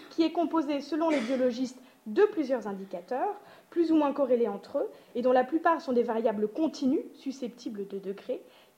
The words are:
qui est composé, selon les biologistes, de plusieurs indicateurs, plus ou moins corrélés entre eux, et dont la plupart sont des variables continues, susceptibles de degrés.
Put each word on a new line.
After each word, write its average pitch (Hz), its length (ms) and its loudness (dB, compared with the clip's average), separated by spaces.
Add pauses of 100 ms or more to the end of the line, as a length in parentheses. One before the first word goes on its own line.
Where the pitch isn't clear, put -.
(120)
qui - 100 0
est 320 100 2
composé, 311 480 0
selon 320 300 -2
les 294 100 2
biologistes, 247 640 -2 (240)
de 220 200 2
plusieurs 262 420 0
indicateurs, 196 680 -6 (360)
plus 330 200 2
ou 320 40 6
moins 285 180 4
corrélés 247 340 2
entre 202 300 -6
eux, 415 120 -2 (260)
et 240 80 -2
dont 254 100 4
la 254 100 6
plupart 320 380 2
sont 269 100 -4
des 240 120 4
variables 220 440 0
continues, 311 560 0 (120)
susceptibles 220 720 -10
de 202 100 -10
degrés. 196 440 -8 (360)